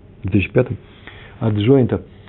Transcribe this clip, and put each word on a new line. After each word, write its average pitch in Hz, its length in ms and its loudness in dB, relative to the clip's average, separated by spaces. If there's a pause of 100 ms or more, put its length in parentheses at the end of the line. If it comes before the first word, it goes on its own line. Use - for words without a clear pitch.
(240)
В 98 60 -6
две 101 100 0
тысячи 95 120 -4
пятом - 260 -2 (640)
от 113 140 -2
Джойнта 120 480 2 (280)